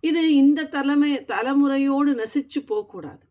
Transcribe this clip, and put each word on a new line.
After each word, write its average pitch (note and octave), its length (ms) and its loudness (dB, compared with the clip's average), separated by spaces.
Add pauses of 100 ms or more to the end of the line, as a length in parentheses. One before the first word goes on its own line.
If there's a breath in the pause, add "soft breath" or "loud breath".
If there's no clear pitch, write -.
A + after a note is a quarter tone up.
இது E4 200 0 (120)
இந்த C#4 300 4
தலைமை, C#4+ 460 0 (140)
தலைமுறையோடு C#4 880 0
நசிச்சு C4+ 480 -6
போகக்கூடாது. G3+ 680 -10